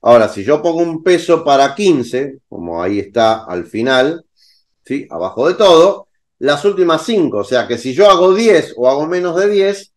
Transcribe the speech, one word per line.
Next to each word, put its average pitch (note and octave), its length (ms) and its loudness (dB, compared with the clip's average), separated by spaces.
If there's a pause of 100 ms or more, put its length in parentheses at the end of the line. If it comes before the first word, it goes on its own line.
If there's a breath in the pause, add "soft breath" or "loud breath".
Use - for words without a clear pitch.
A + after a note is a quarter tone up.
Ahora, A#2 260 4
si G2 140 -12
yo D3+ 180 0
pongo E3 180 -2
un E3 220 -4
peso E3+ 420 0
para C#3 300 2
quince, C3+ 720 -2
como E2+ 340 -10
ahí G2+ 180 -2
está A2 460 0
al F2+ 200 -8
final, C3 580 -2 (640)
¿sí?, C3+ 240 -8
abajo - 380 -4
de F#3 80 0
todo, F#3 520 4 (320)
las C#3+ 260 -2
últimas F3 380 0
cinco, D#3 360 -2
o G2+ 40 -6
sea B2 240 -2
que A#2+ 100 -4
si C3 160 -8
yo G3 160 4
hago F#3 240 4
diez G3+ 440 2
o B2 120 2
hago C#3+ 160 0
menos F3 300 -4
de G3 120 0
diez G3 500 -2